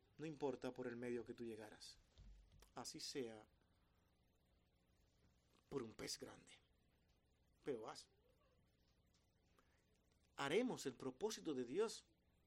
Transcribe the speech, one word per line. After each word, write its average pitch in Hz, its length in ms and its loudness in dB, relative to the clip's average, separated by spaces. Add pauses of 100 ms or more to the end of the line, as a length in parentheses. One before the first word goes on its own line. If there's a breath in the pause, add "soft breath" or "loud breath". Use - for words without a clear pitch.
(180)
no 147 80 -4
importa 135 460 2
por 127 160 -2
el 117 80 -2
medio 120 280 0
que 117 100 -6
tú 120 100 -6
llegaras, 107 520 -8 (760)
así 131 240 -6
sea 117 420 -2 (2250)
por 135 160 0
un 110 100 -10
pez - 240 -4
grande, - 400 -14 (1040)
pero 120 200 0
vas. 139 260 -10 (2250)
Haremos 165 520 6
el 131 80 2
propósito 160 600 0
de 127 100 4
Dios 185 400 2 (420)